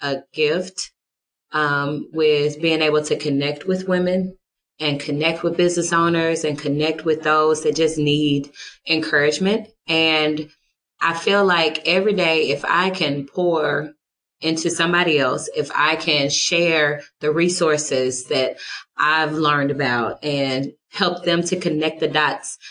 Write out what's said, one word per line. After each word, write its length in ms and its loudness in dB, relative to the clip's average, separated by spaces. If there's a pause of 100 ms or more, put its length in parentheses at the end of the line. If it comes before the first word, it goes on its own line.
a 200 -4 (120)
gift, 580 -2 (600)
um, 600 -2
with 480 2
being 200 2
able 220 4
to 140 0
connect 500 -2
with 200 -2
women 500 0 (420)
and 200 -2
connect 440 -2
with 140 0
business 360 2
owners 500 2
and 140 -2
connect 480 -2
with 180 0
those 400 2
that 120 2
just 220 2
need 540 0 (360)
encouragement. 800 0 (200)
And 600 0 (520)
I 120 0
feel 320 2
like 420 2
every 260 2
day, 360 2
if 160 -2
I 240 2
can 380 -2
pour 640 -2 (480)
into 300 -2
somebody 500 2
else, 360 -2
if 180 -2
I 220 2
can 340 0
share 720 0 (180)
the 120 0
resources 960 0
that 320 -2 (400)
I've 360 0
learned 380 0
about 520 -2
and 480 -2 (200)
help 340 -2
them 180 2
to 160 -2
connect 400 -2
the 80 0
dots 500 -2 (140)